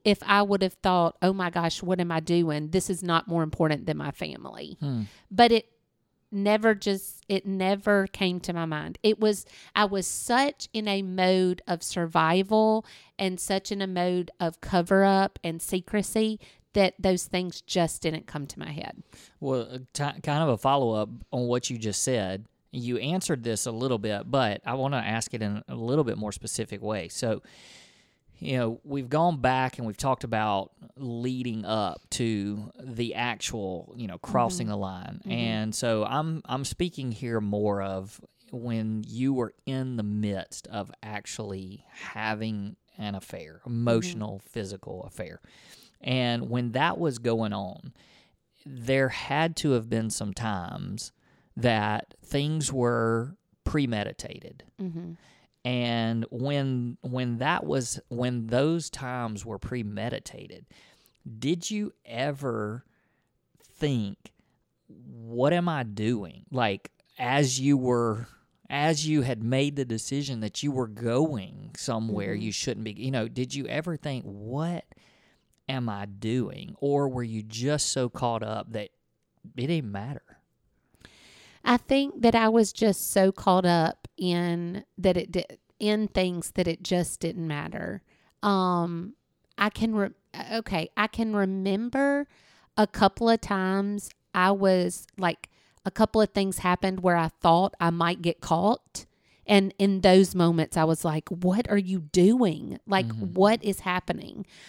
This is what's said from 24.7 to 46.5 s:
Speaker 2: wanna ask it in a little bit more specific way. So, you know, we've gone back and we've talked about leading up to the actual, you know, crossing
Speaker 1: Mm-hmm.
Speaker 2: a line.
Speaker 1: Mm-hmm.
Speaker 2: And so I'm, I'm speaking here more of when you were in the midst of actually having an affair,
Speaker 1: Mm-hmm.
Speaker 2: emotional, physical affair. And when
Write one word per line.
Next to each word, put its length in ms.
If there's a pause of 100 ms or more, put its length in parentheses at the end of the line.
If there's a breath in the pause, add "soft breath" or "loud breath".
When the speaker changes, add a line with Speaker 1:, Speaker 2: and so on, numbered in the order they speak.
Speaker 2:
wanna 240
ask 380
it 80
in 240
a 80
little 280
bit 140
more 140
specific 500
way. 280
So, 340 (960 loud breath)
you 180
know, 260
we've 240
gone 320
back 380
and 100
we've 80
talked 300
about 460 (260)
leading 680
up 460
to 720
the 360
actual, 800
you 120
know, 100
crossing 500
Speaker 1:
Mm-hmm. 60
Speaker 2:
a 40
line. 440
Speaker 1:
Mm-hmm. 100
Speaker 2:
And 440
so 280
I'm, 420
I'm 200
speaking 460
here 280
more 420
of 380 (320)
when 560
you 260
were 200 (120)
in 300
the 80
midst 640
of 240 (120)
actually 880
having 840 (220)
an 180
affair, 460
Speaker 1:
Mm-hmm. 100
Speaker 2:
emotional, 800
physical 540
affair. 360 (640 soft breath)
And 480
when 240